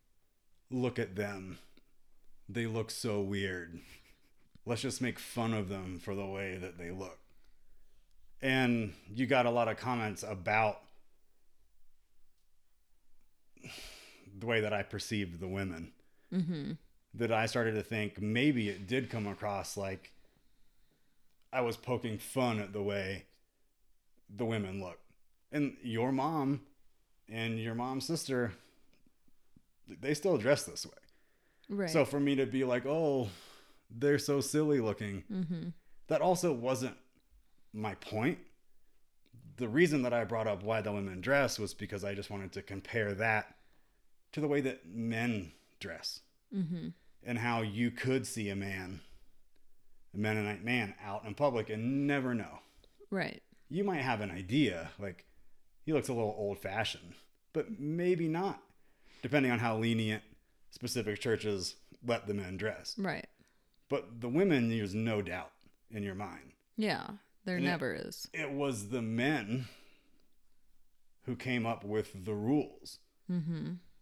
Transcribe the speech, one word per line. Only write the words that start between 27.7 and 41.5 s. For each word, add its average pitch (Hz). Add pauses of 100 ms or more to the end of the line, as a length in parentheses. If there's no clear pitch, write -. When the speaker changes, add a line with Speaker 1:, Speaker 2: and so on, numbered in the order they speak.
Speaker 1:
mom's 131
sister, 127 (1400)
they 104
still 175
dress 131
this 80
way. - (840)
Speaker 2:
Right. 190
Speaker 1:
So 143
for 147
me 143
to 135
be 131
like, 123
"Oh, 139 (600)
they're 139
so 139
silly 147
looking," 101 (100)
Speaker 2:
Mm-hmm. 175 (400)
Speaker 1:
that 151
also 175
wasn't 123 (760)
my 107
point. 117 (1160)
The 123
reason 147
that 123
I 117
brought 110
up 98
why 110
the 104
women 98
dress 127